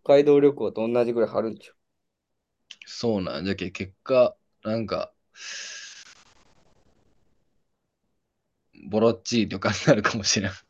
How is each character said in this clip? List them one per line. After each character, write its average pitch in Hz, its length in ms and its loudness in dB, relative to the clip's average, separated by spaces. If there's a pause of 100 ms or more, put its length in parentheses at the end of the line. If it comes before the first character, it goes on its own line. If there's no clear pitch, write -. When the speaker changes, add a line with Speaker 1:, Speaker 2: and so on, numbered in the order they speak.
Speaker 1:
海 143 220 6
道 143 160 6
旅 139 120 6
行 113 200 -4
と 110 160 -4
同 120 160 2
じ 120 80 -2
ぐ 117 80 0
ら 107 60 2
い - 40 -8
張 107 120 -2
る 110 80 -4
ん 104 60 -12
ち - 120 -20
ゃ - 40 -20
う？ - 40 -20 (1120)
Speaker 2:
そ 113 320 -4
う 92 40 -2
な 71 180 -6
ん。 87 40 -8
じ 98 80 -2
ゃ - 20 -2
け、 92 160 -8
結 95 220 -12 (100)
果、 123 340 2 (280)
な 110 120 -2
ん 113 100 -4
か、 - 260 -6 (3750)
ボ 104 120 -2
ロ 113 100 4
っ - 120 -6
ち 117 200 -2
い 101 60 -2
旅 98 120 -8
館 107 180 -2
に - 80 -2
な 147 80 6
る 107 80 0
か 110 140 -2
も 101 80 -6
し - 160 0
れ 98 80 -4
ん。 98 40 -8 (180)